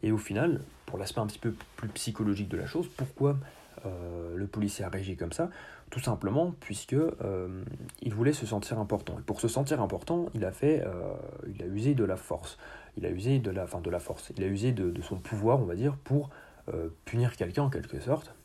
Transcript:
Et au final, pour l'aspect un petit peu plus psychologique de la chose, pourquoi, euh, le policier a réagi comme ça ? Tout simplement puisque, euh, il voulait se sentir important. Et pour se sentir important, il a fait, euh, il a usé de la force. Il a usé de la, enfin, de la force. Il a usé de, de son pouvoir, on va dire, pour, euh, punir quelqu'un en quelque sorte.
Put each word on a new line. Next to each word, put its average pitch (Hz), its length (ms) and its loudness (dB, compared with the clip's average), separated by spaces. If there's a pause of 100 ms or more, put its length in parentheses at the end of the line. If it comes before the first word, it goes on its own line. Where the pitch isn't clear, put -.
Et 107 100 4
au 110 60 6
final, 120 440 2 (260)
pour - 100 -6
l'aspect 98 240 -2
un 107 60 2
petit 104 100 -6
peu 113 160 0 (220)
plus 110 140 -6
psychologique 104 600 0
de - 80 -2
la - 80 -2
chose, 170 220 0
pourquoi, 139 500 2 (480)
euh, 87 500 -6
le 98 120 -2
policier 101 380 0
a 92 40 -4
réagi 92 280 -4
comme 82 160 -4
ça ? 170 180 0 (400)
Tout - 80 -2
simplement 127 600 2
puisque, - 340 -6
euh, 95 680 0 (380)
il 117 120 0
voulait 120 200 4
se 143 120 -2
sentir 107 340 -2
important. 104 400 -2
Et - 20 -10
pour - 180 -4
se 120 80 2
sentir 139 340 2
important, 170 520 0
il 110 100 0
a 92 80 0
fait, 147 320 4
euh, 92 300 -4 (340)
il 98 140 -8
a 87 60 -4
usé 107 260 4
de 120 100 4
la 92 140 2
force. - 400 -6 (400)
Il - 80 -4
a 87 60 0
usé 110 280 4
de 107 120 0
la, 92 120 -2
enfin, 90 180 -6
de 90 80 -2
la 87 100 2
force. - 360 -8
Il 95 80 -2
a 95 40 2
usé 101 240 2
de, 95 180 2
de 85 120 -4
son - 160 -4
pouvoir, 110 420 4
on 113 60 2
va 87 100 -2
dire, 135 220 2
pour, 139 340 2 (420)
euh, 82 160 -2 (160)
punir 120 300 2
quelqu'un 92 280 0
en 139 60 6
quelque - 300 -4
sorte. - 340 0 (120)